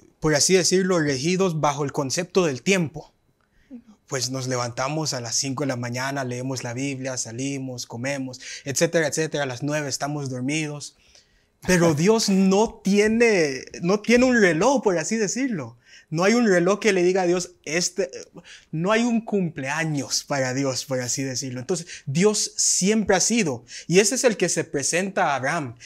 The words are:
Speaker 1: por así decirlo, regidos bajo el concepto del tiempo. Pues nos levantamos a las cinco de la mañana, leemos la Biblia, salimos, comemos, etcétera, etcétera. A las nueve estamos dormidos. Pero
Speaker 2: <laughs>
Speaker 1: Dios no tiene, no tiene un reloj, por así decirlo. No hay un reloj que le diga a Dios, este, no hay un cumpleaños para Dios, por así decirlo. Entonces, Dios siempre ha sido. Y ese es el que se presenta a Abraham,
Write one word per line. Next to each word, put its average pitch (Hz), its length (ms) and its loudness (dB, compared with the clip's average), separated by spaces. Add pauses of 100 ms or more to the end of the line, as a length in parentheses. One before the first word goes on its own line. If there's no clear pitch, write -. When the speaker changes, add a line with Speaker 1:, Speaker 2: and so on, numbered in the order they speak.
(220)
Speaker 1:
por 156 120 2
así 143 220 2
decirlo, 185 440 2
regidos 156 640 0
bajo 147 220 0
el 139 80 -4
concepto 170 540 -2
del 131 180 -2
tiempo. 180 480 0 (960)
Pues 127 240 -4
nos 131 160 -6
levantamos 131 680 -4
a 127 80 -6
las 117 140 -6
cinco 139 280 -4
de 139 40 -2
la 131 100 -2
mañana, 127 460 -4
leemos 127 400 -6
la 120 100 -6
Biblia, 131 440 -6
salimos, 131 680 -8
comemos, 131 560 -8 (240)
etcétera, 160 420 0
etcétera. 156 360 -2
A 139 40 -4
las 123 160 -8
nueve 147 240 -2
estamos 143 420 -6
dormidos. 143 680 -6 (720)
Pero 170 260 4
Speaker 2:
<laughs> - 0 -
Speaker 1:
Dios 214 360 2
no 196 540 4
tiene, 202 800 2 (180)
no 190 200 2
tiene 240 240 4
un 247 160 6
reloj, 196 420 4
por 185 140 2
así 156 200 -4
decirlo. 202 600 -4 (320)
No 165 160 0
hay 214 80 6
un 240 120 4
reloj 185 340 4
que 214 120 2
le 185 120 2
diga 185 180 4
a 180 40 2
Dios, 175 260 0 (120)
este, 175 480 -4 (580)
no 170 220 -2
hay 226 120 2
un 233 200 0
cumpleaños 151 1040 -4
para 131 280 -2
Dios, 131 300 -2
por 127 160 -4
así 123 240 -4
decirlo. 127 380 -8
Entonces, 175 260 -6 (180)
Dios 196 520 0
siempre 202 580 2
ha 180 60 2
sido. 180 420 0 (240)
Y 175 120 4
ese 226 160 4
es 247 100 2
el 226 100 4
que 180 140 0
se 151 160 -2
presenta 180 680 -2
a 139 40 0
Abraham, 135 400 -4 (100)